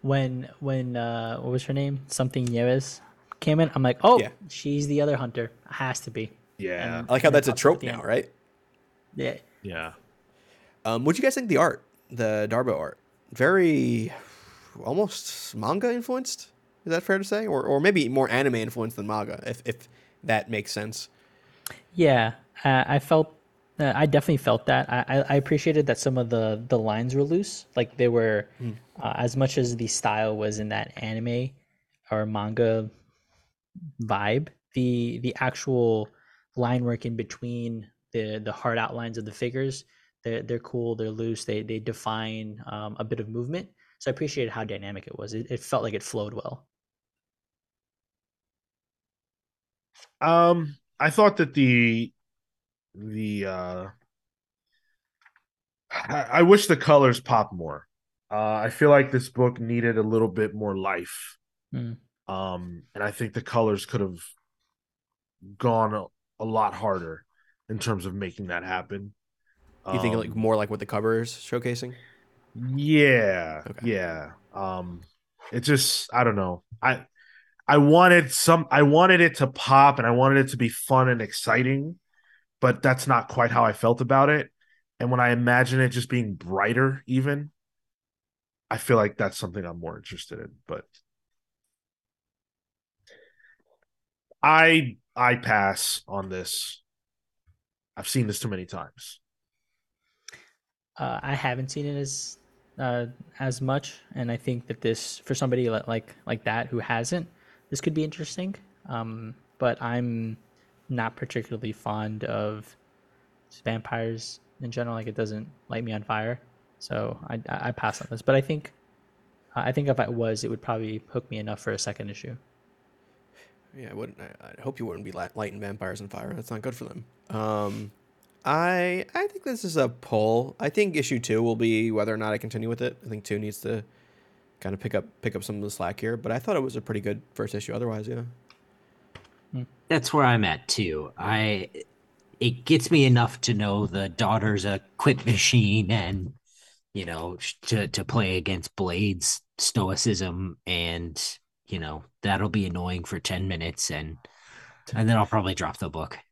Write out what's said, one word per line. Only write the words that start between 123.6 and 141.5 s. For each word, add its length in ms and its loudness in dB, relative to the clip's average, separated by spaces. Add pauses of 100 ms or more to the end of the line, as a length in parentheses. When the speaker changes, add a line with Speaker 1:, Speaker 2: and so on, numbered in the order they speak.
Speaker 2:
Yeah, 160 -16
I 20 -16
wouldn't. 260 -14
I, 380 -20
I 40 -20
hope 160 -8
you 80 -8
wouldn't 200 -10
be 80 -12
li-, 220 -8
lighting 260 -8
vampires 400 -8
on 80 -14
fire. 240 -10
That's 180 -12
not 100 -10
good 140 -8
for 80 -14
them. 220 -16 (240)
Um, 600 -4 (520)
I, 720 0
I 140 -4
think 160 -12
this 200 -6
is 140 -2
a 100 4
pull. 720 0
I 100 -2
think 260 0
issue 240 -2
two 240 0
will 120 2
be 360 2
whether 220 0
or 40 -4
not 160 -2
I 60 -2
continue 300 -6
with 120 -6
it. 240 -6
I 20 -12
think 160 -10
two 140 -4
needs 220 -8
to 240 -6 (760)
kinda 180 -6
pick 180 -6
up, 100 -2 (160)
pick 140 -4
up 80 -6
some 140 -8
of 40 -8
the 80 -8
slack 300 -6
here. 180 -4
But 140 -6
I 80 -2
thought 160 -2
it 60 0
was 140 -6
a 60 -6
pretty 200 -6
good 200 -4 (140)
first 180 -6
issue 200 -8
otherwise, 340 -6
yeah. 160 -8 (1300)
Speaker 1:
Hmm. 120 -6 (260)
Speaker 4:
That's 220 0
where 140 6
I'm 180 6
at 240 -2
too. 500 -4
I, 520 -2 (680)